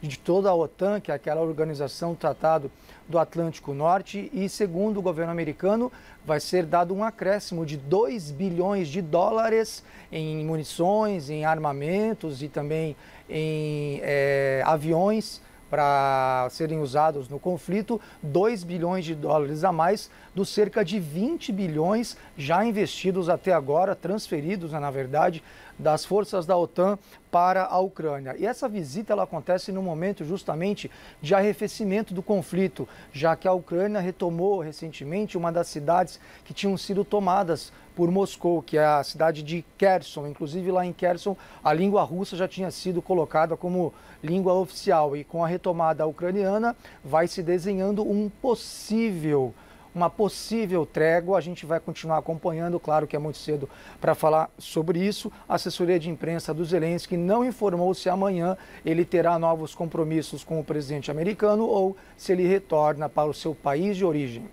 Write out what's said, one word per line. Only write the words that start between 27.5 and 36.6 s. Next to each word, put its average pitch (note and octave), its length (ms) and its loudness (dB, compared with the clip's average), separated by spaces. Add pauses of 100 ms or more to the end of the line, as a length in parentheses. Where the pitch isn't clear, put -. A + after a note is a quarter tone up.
a F#3 160 0
Ucrânia. D3 580 -4
E F3+ 80 -2
essa B3 220 -2
visita, G3+ 440 -4
ela G3+ 120 2
acontece F3+ 480 -4
no F#3+ 100 -4
momento F3 420 -4
justamente E3+ 640 -4 (320)
de D3+ 140 2
arrefecimento G3+ 800 0
do F#3 80 -6
conflito, F3+ 680 -2 (240)
já D#3+ 220 2
que F3 140 -2
a F#3 40 6
Ucrânia F#3 460 0
retomou F3+ 600 0
recentemente D#3+ 760 -6
uma E3+ 140 0
das E3+ 160 0
cidades E3 540 0 (240)
que - 100 -14
tinham G3 220 0